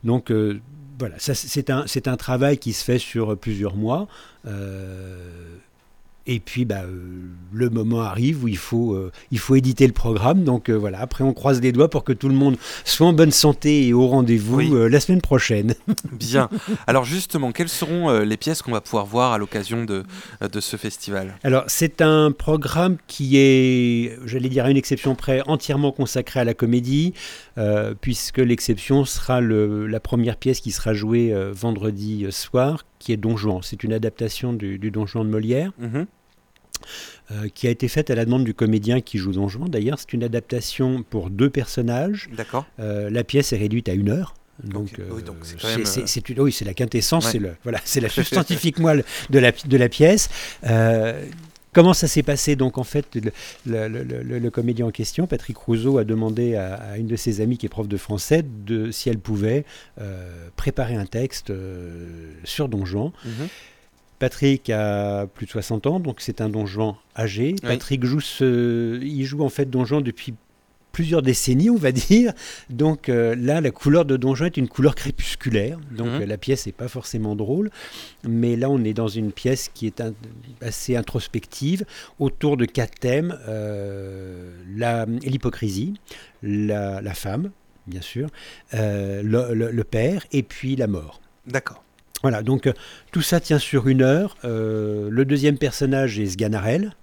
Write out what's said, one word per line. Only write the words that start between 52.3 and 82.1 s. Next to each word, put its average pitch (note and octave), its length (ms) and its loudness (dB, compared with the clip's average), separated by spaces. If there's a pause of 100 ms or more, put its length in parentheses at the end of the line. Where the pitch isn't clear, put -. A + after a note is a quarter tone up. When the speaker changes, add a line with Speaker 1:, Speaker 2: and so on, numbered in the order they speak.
Speaker 1:
Donc, C3 200 0
en B2+ 80 -4
fait, D3 220 -2 (100)
le, A2 160 -4 (320)
le, A2+ 240 -2
le, B2 340 -8
le, B2 160 -6
le A#2+ 120 -2
comédien A#2 360 0
en A2+ 40 0
question, E3 360 -4
Patrick B2 300 -6
Rousseau, A#2 400 2
a A2+ 80 4
demandé A2+ 520 0
à, F#2+ 180 -4
à G#2 240 -10
une A2+ 100 -4
de A2+ 80 -2
ses G#2+ 240 -2
amies A#2 160 2
qui A2 100 -8
est G2 40 -4
prof G#2+ 180 -6
de G2+ 80 -2
français G#2 480 0 (220)
de, A2 240 -2
si - 180 -6
elle A2+ 100 -2
pouvait, A2 460 -2 (340)
euh, F2+ 580 -14
préparer B2 380 -2
un G2+ 120 -2
texte, - 420 -6
euh, E2+ 840 -12 (120)
sur C#3 240 -4
Don G#2 160 -2
Juan. G#2+ 280 -4 (120)
Speaker 2:
Mhm. A#2 240 -8 (720)
Speaker 1:
Patrick C3+ 520 0
a G2+ 560 -2
plus - 180 -12
de - 60 -16
soixante A2 360 -4
ans, F3 140 0
donc C#3+ 220 -8
c'est - 180 -8
un A2 80 -2
Don G#2+ 160 -2
Juan G2+ 300 -2 (240)
âgé. A#2 440 -2
Speaker 2:
Oui. A#2+ 60 -6
Speaker 1:
Patrick B2+ 340 -2
joue C3 180 0
ce, A#2+ 800 0
il C#3 240 -4
joue C#3+ 160 -4
en C#3 80 2
fait C#3 180 -2
Don B2+ 160 0
Juan C#3+ 180 0
depuis A#2+ 300 -6 (600)
plusieurs E3 280 2
décennies, C3 480 4
on A#3+ 80 4
va C#3+ 160 2
dire. G#3+ 400 4 (380)
Donc, D3 400 0
euh, A#2 260 2
là, C3 240 0
la C#3 100 2
couleur D3+ 360 4
de C3+ 100 2
Don C3 180 0
Juan C#3+ 120 -2
est - 100 -2
une B2+ 120 0
couleur C#3+ 260 4
crépusculaire. B2+ 840 -2 (120)
Donc, A#2 160 -6
Speaker 2:
Mhm. B2+ 160 -2
Speaker 1:
euh, - 40 -4
la G#2 120 -6
pièce C3 260 -2
n'est F#2+ 80 -10
pas B2 160 -10
forcément A2 480 -4
drôle. C#3+ 340 -2 (560)
Mais A#2 300 2
là, C3 140 0
on C3+ 140 2
est G#2+ 100 0
dans A2+ 140 -2
une G#2 240 -4
pièce - 420 -2
qui A2+ 120 -6
est G#2+ 140 -6
un, A2 140 -6 (480)
assez A#2+ 340 -4
introspective, C3+ 880 -4 (340)